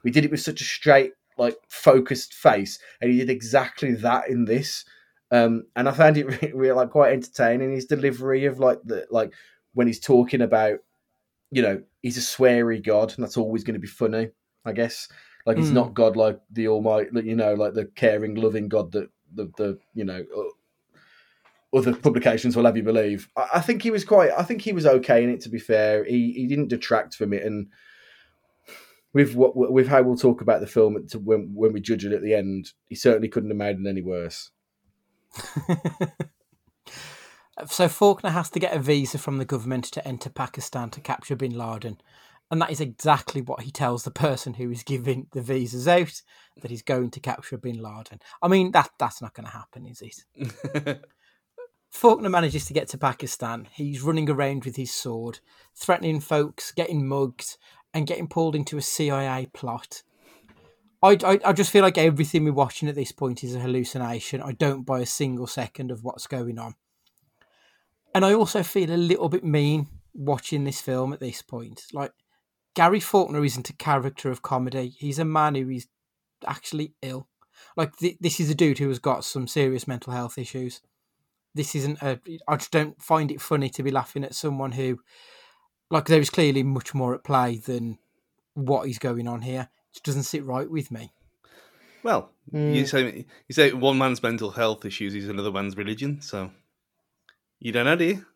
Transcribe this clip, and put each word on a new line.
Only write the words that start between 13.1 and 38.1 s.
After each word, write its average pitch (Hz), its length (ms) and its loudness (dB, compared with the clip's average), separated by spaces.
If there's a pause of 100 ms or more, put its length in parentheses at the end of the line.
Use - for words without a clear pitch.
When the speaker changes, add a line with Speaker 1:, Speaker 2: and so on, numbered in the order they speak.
Speaker 1:
and 120 80 -4
that's - 120 -8
always 113 280 -2
gonna 107 160 -4
be 101 80 -12
funny, 110 400 -2 (360)
I 113 80 -6
guess. 117 360 -4 (360)
Like, - 120 2
he's 156 140 2
Speaker 2:
Mm. 139 40 4
Speaker 1:
not 120 200 2
God 110 220 4
like 107 220 2 (140)
the 110 160 -2
Almighty, 107 440 2
like, 117 120 -2
you 110 100 -4
know, 107 200 2
like, 104 200 -2
the 107 120 -2
caring, 107 500 0
loving 107 320 0
God 95 240 0
that 101 160 -4 (260)
the, 98 220 -8
the, 98 220 -4 (140)
you 110 120 -6
know, 92 200 -8 (120)
uh, 107 60 -4 (1300)
other 123 180 4
publications 123 640 2
will 120 100 4
have 113 100 4
you 104 80 -2
believe. 107 520 0
I, 123 180 -2
I 175 60 4
think 240 220 0
he 233 80 0
was 202 140 -2
quite, 180 320 8
I 180 80 0
think 214 180 -4
he 214 100 -4
was 160 140 2
okay 127 380 6
in 123 60 2
it, 123 100 -4
to - 80 -14
be 110 100 -6
fair. 107 460 2
He, 120 280 0
he 127 140 -4
didn't 143 220 0
detract 117 480 0
from 101 160 -2
it, 101 120 -2
and 104 240 -6 (1400)
with 139 220 4
what, 127 220 6
with 131 320 6
how 135 140 6
we'll 123 140 4
talk 123 240 4
about 107 200 4
the 104 80 -6
film 107 280 4
at, - 120 -10
to, 113 100 -10
when, 101 360 0
when 110 180 2
we 104 80 -4
judge 101 240 -2
it 101 80 -2
at 104 100 -2
the 104 120 -4
end, 98 380 -6 (140)
he - 80 -14
certainly 113 340 2
couldn't 104 220 -4
have 104 60 -4
made 101 240 -4
it 98 80 -6
any 95 140 -4
worse. 87 480 -8 (1160)
Speaker 2:
<laughs> 175 60 0 (1900)
So 180 200 4
Faulkner 196 420 4